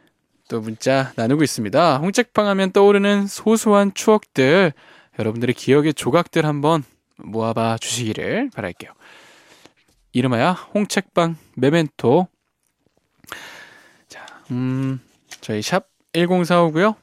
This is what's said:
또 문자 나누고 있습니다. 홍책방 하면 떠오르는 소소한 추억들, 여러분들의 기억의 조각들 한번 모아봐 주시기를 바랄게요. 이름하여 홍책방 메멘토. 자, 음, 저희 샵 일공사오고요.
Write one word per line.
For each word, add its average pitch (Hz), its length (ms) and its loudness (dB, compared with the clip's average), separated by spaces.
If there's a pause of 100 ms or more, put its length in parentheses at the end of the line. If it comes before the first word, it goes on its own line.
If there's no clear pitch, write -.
(500)
또 117 120 -4
문자 131 540 -2
나누고 131 280 0
있습니다. 131 540 0
홍책방 208 500 0
하면 196 240 0
떠오르는 202 560 4
소소한 208 680 2
추억들, 170 800 2 (460)
여러분들의 117 360 -2
기억의 147 380 2
조각들 156 520 0
한번 147 380 0 (340)
모아봐 113 600 -4
주시기를 120 760 -6
바랄게요. 92 380 -12 (1200)
이름하여 127 400 0 (220)
홍책방 175 640 -2 (180)
메멘토. 147 720 2 (1800)
자, - 180 -20 (260)
음, 131 480 -4 (420)
저희 107 200 -6
샵 175 260 -4 (260)
일공사오고요. 175 880 2